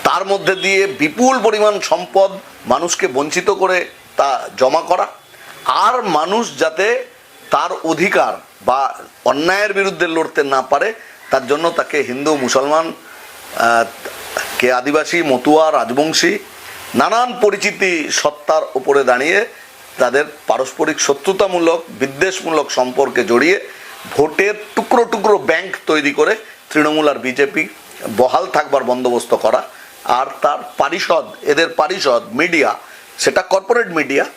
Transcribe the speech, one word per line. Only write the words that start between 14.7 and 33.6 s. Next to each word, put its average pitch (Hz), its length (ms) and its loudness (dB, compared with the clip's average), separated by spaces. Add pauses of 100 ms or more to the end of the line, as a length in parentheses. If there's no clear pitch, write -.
আদিবাসী, 147 480 0
মতুয়া, 151 500 4
রাজবংশী, 147 640 0 (580)
নানান 220 460 2
পরিচিতি 190 680 0
সত্তার 156 500 0 (140)
উপরে 139 280 2
দাঁড়িয়ে 143 420 2 (520)
তাদের 131 280 2 (220)
পারস্পরিক 147 540 -2
শত্রুতামূলক, 175 880 0
বিদ্বেষমূলক 147 840 -2
সম্পর্কে 127 520 0
জড়িয়ে 127 360 2 (520)
ভোটের 151 420 0 (220)
টুকরো 240 300 2
টুকরো 208 320 2
ব্যাংক 170 380 -2 (100)
তৈরি 147 260 0
করে 156 240 2 (340)
তৃণমূল 151 400 2
আর 135 60 0
বিজেপি 139 520 -2 (500)
বহাল 156 300 2
থাকবার 143 360 0
বন্দোবস্ত 123 520 -2
করা - 440 -2 (240)
আর 127 220 0 (160)
তার 151 160 2 (200)
পারিষদ, 160 480 0 (160)
এদের 151 280 2
পারিষদ 131 520 0 (120)
মিডিয়া, 147 420 2 (420)
সেটা 147 240 2
কর্পোরেট 196 460 0